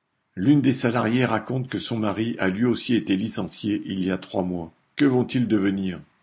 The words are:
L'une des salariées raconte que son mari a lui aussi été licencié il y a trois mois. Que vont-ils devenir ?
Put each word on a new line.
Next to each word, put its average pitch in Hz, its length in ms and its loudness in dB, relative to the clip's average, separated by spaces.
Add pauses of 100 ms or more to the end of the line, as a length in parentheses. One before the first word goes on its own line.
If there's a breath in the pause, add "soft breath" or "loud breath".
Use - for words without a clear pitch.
(340)
L'une 131 280 4
des 127 100 4
salariées 120 540 2
raconte 123 420 -2
que 104 100 -4
son 117 180 -6
mari 107 440 -2
a 95 80 2
lui 98 160 0
aussi 120 320 0
été 98 180 0
licencié 104 720 -4
il 95 180 -4
y 95 60 0
a 92 80 -2
trois 98 240 -6
mois. 87 300 -6 (240)
Que 147 80 4
vont-ils 123 420 2
devenir ? 98 540 0 (220)